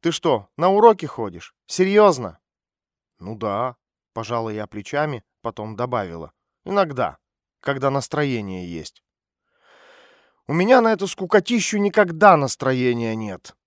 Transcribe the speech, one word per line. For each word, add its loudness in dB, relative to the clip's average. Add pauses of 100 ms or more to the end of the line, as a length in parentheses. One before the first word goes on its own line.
"Ты -2
что, -2
на 2
уроки 6
ходишь? -10 (100)
Серьезно?" 2 (800)
"Ну -12
да", -4 (360)
пожала -4
я -8
плечами, -6 (180)
потом -8
добавила. -6 (320)
"Иногда, -2 (440)
когда -2
настроение -4
есть". -12 (1400)
"У -6
меня 4
на 2
эту -2
скукотищу 0
никогда 4
настроения 0
нет" -10 (120)